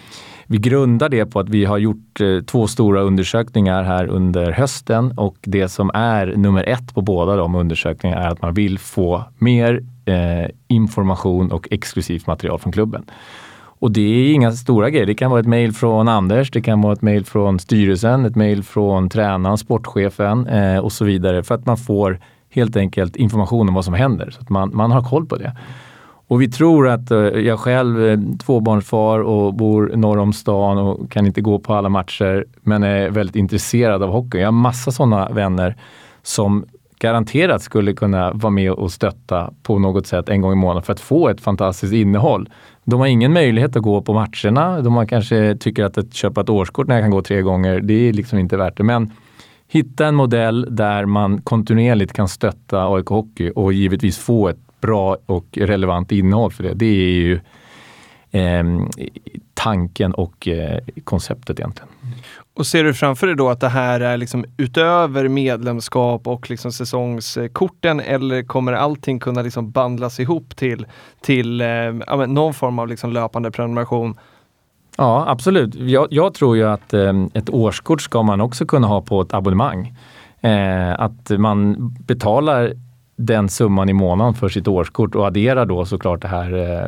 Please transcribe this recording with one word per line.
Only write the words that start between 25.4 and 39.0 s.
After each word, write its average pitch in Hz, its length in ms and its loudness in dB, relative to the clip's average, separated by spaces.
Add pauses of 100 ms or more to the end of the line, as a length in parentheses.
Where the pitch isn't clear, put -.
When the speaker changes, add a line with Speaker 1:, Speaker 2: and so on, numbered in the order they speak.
Speaker 1:
Och 123 140 4
vi 127 80 2
tror 143 380 4
att, 120 220 -2
eh, 113 80 4
jag 107 420 2
själv, 123 440 0
eh, 107 140 4 (260)
tvåbarnsfar 110 760 2
och 104 360 0
bor 107 400 2
norr 104 240 2
om 101 140 2
stan 101 460 0
och 98 320 -4
kan 104 160 0
inte 98 140 0
gå 104 180 2
på 107 160 -2
alla 101 140 0
matcher, 98 560 -2 (180)
men 104 200 2
är 101 280 0
väldigt 104 260 -2
intresserad 104 640 0
av 95 80 -2
hockey. 123 280 -2
Jag 95 80 2
har 113 60 2
massa 123 380 0
såna 110 380 2
vänner 95 480 0 (460)
som 101 420 -2 (360)
garanterat 113 640 0
skulle 104 300 0
kunna 92 400 0
vara 107 180 -2
med 95 220 2
och 92 200 -4
stötta - 580 -4 (120)